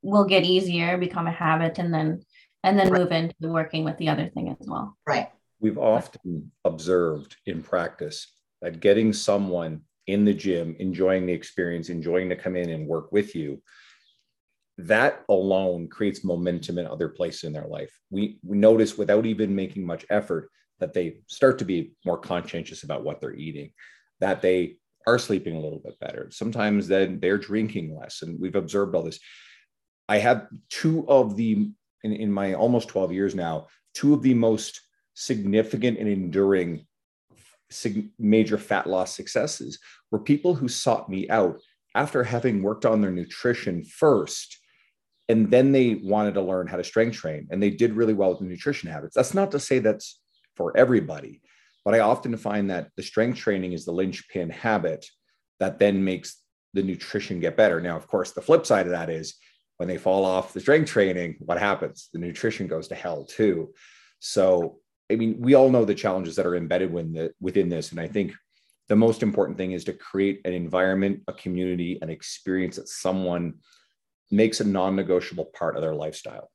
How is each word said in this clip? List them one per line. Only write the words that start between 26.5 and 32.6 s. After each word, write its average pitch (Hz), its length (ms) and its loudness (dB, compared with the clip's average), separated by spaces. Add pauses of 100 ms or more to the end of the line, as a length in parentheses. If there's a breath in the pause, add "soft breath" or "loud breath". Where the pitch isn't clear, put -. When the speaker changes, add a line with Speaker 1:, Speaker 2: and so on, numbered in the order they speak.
Speaker 3:
then 92 320 2
they're 95 180 2
drinking 101 560 -4
less. - 280 -14
And 82 180 -10
we've 90 160 -4
observed 92 380 0
all 85 80 0
this. 80 180 -10 (880 loud breath)
I 208 100 2
have 123 300 2 (220)
two 160 380 0
of 120 280 6
the, 104 340 2 (320)
in, 110 100 -2
in 104 200 -2
my 98 220 0
almost 117 340 2